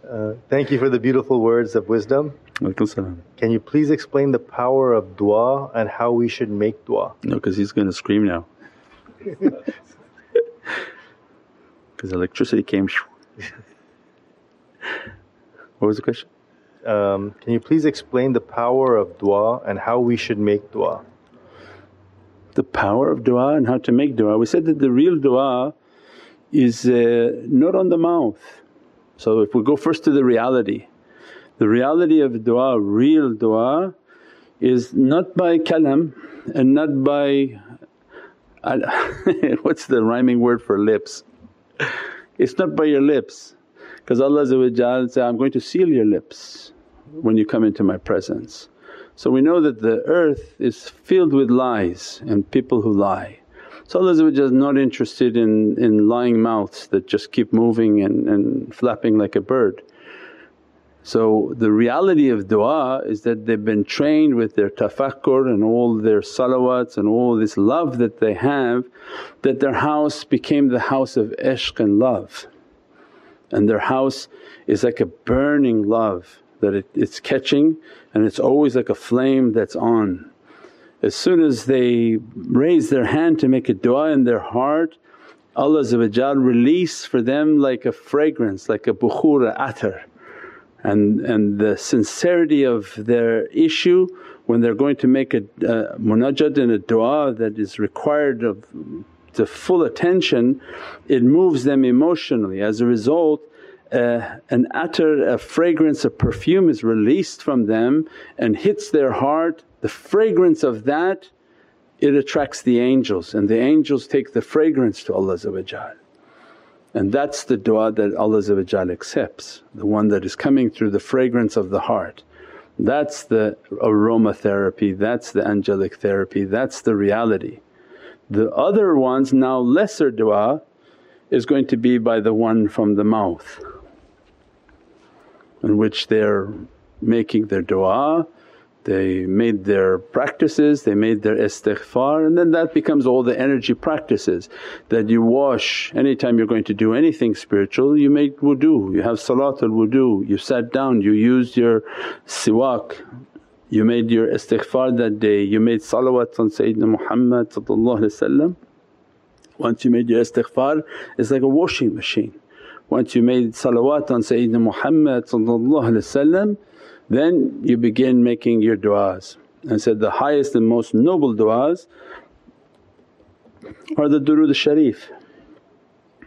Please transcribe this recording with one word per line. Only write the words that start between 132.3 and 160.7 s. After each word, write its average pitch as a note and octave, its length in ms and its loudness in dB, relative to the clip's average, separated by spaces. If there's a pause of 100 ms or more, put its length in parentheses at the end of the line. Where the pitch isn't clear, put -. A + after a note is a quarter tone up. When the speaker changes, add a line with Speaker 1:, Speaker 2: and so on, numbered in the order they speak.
Speaker 2:
one A2+ 340 2
from G#2 280 0
the G#2 100 0
mouth, G#2 540 -2 (2000)
in G#2 140 2
which A2 300 -2
they're G#2 400 0 (540)
making A2 460 -2
their G2 160 -2
du'a, C3+ 640 0 (560)
they F#2 420 -2
made G2+ 400 0
their F#2+ 320 2
practices, D3 880 0
they G#2 120 2
made G#2+ 260 0
their G#2+ 140 0
istighfar, B2 920 -2
and E3 120 2
then E3+ 140 2
that E3 220 0
becomes D3+ 320 0
all C3 160 2
the A#2+ 160 0
energy C3 360 0
practices G#2+ 760 -4 (400)
that A2 220 0
you A2+ 120 4
wash. B2+ 720 0
Anytime B2 440 0
you're A2+ 100 2
going A2+ 180 0
to G#2+ 80 -2
do A2 200 0
anything C#3 420 0
spiritual, B2 640 0
you C#3+ 120 4
make D3 300 2
wudu, C#3 560 2
you - 60 0
have A#2 160 -2
salatul C3 540 0
wudu, A2 560 2
you G2+ 100 0
sat B2 340 -2
down, C3 300 0
you G#2 100 2
used B2 460 2
your A#2 260 2 (420)
siwak, A#2 680 -2 (760)
you G#2+ 140 0
made A#2 260 2
your A2+ 180 2
istighfar A#2+ 680 -2
that G#2+ 220 -2
day, G#2 240 2
you G#2 160 0
made A2+ 220 2
salawat B2 580 0
on A2 100 2
Sayyidina A2 380 0
Muhammad A#2+ 640 0
sallallahu A2 500 -2
alaihi G#2+ 240 0
wasallam. D3+ 320 0 (1000)
Once A#2 260 -4
you B2 80 4
made A#2 180 0
your A2 120 2
istighfar, C3+ 640 -2 (340)